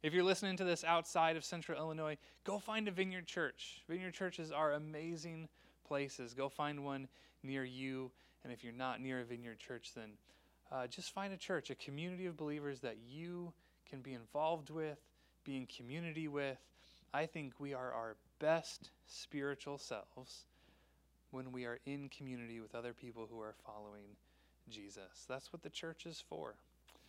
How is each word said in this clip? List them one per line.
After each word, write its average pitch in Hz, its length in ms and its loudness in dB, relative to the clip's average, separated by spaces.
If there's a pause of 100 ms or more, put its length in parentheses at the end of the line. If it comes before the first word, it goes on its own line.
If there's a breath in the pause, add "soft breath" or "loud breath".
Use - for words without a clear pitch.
If 156 120 4
you're 180 100 10
listening 190 320 6
to 190 80 2
this 175 180 6
outside 165 540 8
of 151 80 -2
Central 165 340 -2
Illinois, 156 380 0 (280 loud breath)
go 202 140 2
find 214 300 2
a - 20 2
Vineyard 185 360 2
Church. - 600 0
Vineyard 180 260 -2
Churches 170 380 -2
are 151 220 6
amazing 156 760 -2 (400 loud breath)
places. 139 460 0
Go 135 160 2
find 147 360 2
one 135 220 0 (360 loud breath)
near 135 220 0
you. 131 460 -2 (320 loud breath)
And 123 80 -8
if 120 140 -8
you're 120 80 -6
not 123 300 0
near 131 180 2
a 120 40 -2
Vineyard 120 340 -6
Church, - 360 -8
then, 110 180 -8 (600 loud breath)
uh, 127 140 0
just - 260 -6
find 196 220 -2
a - 20 -8
church, 170 320 0
a 135 60 -2
community 175 500 -4
of 170 140 -2
believers 147 420 0
that 117 160 -2 (100)
you 170 460 -4 (340 soft breath)
can 135 140 -8
be 131 140 -6
involved 151 560 2
with, 156 280 0 (460 soft breath)
be 135 140 -2
in 127 80 -2
community 156 640 -4
with. 139 300 2 (540 loud breath)
I 151 140 6
think 147 340 -4
we 139 140 -2
are 127 180 -2
our 113 240 -2 (220)
best - 540 4 (140)
spiritual 143 680 -4
selves - 680 -8 (840 soft breath)
when 131 220 -6
we 127 140 -2
are 120 180 -2
in 139 240 -4
community 120 520 -6
with 110 140 -10
other 120 200 -4
people 117 360 -8
who 117 120 -8
are 107 120 -6 (120)
following 104 500 -12 (540 soft breath)
Jesus. 101 580 -12
That's 131 240 -6
what 165 100 -10
the - 60 -8
church 165 380 -6
is 165 200 -8
for. - 280 -6 (540 loud breath)